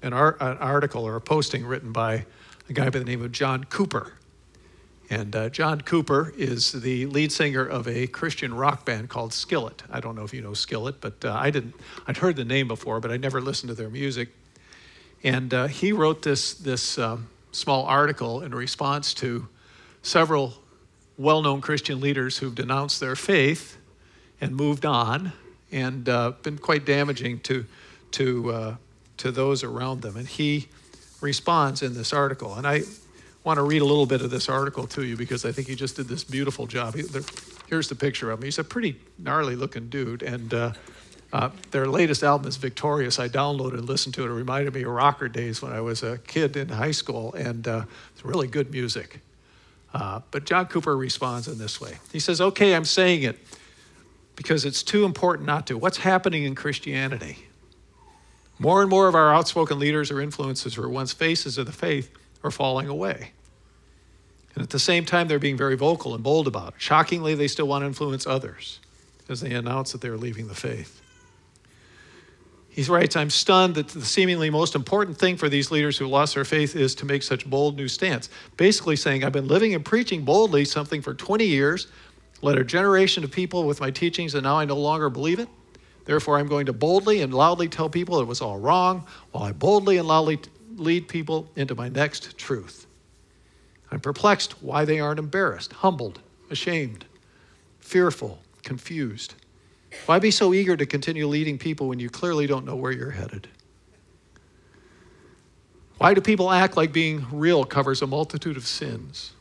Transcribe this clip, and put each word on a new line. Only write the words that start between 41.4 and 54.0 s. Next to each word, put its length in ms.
their 160
latest 360
album 240
is 100
Victorious. 600
I 120
downloaded 460
and 100
listened 300
to 80
it. 40
It 60
reminded 400
me 100
of 80
rocker 380
days 320
when 100
I 80
was 240
a 140
kid 400
in 100
high 240
school, 440
and, 320
uh, 180
it's 120
really 220
good 240
music. 500
Uh, 260
but 140
John 200
Cooper 300
responds 520
in 100
this 220
way. 200
He 80
says, 220
"Okay, 340
I'm 100
saying 380
it 160